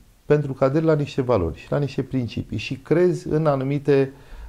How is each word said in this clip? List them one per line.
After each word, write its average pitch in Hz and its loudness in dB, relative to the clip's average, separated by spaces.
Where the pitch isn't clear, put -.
pentru 147 2
că 135 -2
aderi 147 2
la 156 4
niște 143 -2
valori 98 0
și - -10
la 143 0
niște 143 -2
principii 127 -6
și 120 -8
crezi 165 0
în 160 0
anumite, 139 2